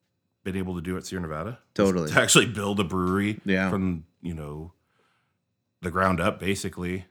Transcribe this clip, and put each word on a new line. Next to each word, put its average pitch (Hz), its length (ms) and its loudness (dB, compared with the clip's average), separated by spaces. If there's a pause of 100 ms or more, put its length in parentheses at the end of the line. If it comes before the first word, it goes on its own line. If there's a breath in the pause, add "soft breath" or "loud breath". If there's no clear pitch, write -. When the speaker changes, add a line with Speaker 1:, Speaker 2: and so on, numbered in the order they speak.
(440)
Speaker 1:
been 95 120 -6
able 92 180 -4
to 87 80 -6
do 90 160 -4
at - 80 -12
Sierra 92 160 -6
Nevada. 82 360 -8 (140)
Speaker 2:
Totally. 90 380 2
Speaker 1:
To 131 100 8
actually 110 260 6
build 101 340 -2
a 101 40 4
brewery 95 640 0
Speaker 2:
Yeah. 95 240 2
Speaker 1:
from, 90 340 -2 (160)
you 85 140 -8
know, 78 380 -10 (1080)
the 90 100 -6
ground 92 300 2
up, 98 180 0
basically. 92 720 -4